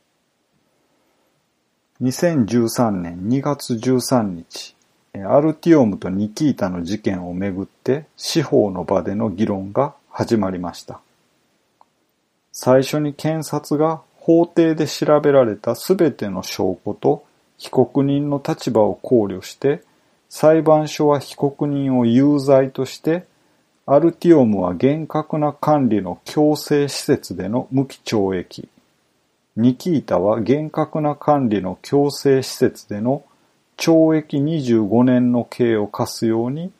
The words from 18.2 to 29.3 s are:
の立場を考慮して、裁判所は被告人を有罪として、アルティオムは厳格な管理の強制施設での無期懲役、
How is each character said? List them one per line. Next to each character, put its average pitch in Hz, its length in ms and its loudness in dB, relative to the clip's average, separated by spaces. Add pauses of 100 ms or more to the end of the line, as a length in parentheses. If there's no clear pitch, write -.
の 143 160 -4
立 151 280 -4
場 110 100 4
を 95 140 0
考 113 300 0
慮 92 140 -8
し - 140 -18
て、 147 300 -2 (440)
裁 156 340 2
判 156 260 2
所 151 180 -2
は 143 140 2
被 - 160 -16
告 143 320 -4
人 139 300 -2
を 120 80 2
有 139 340 2
罪 135 320 4
と 135 140 -4
し - 120 -14
て、 170 260 -2 (640)
ア 147 140 4
ル 165 120 2
テ - 180 0
ィ 160 60 10
オ 131 80 6
ム 101 180 2
は 90 120 -2
厳 143 320 0
格 156 320 -4
な 147 140 0
管 143 360 2
理 104 140 2
の 90 220 -8
強 151 320 2
制 143 320 0
施 - 160 -10
設 113 320 -2
で 92 120 -6
の 120 220 -4
無 135 160 0
期 - 180 -20
懲 98 320 0
役、 - 320 -12 (840)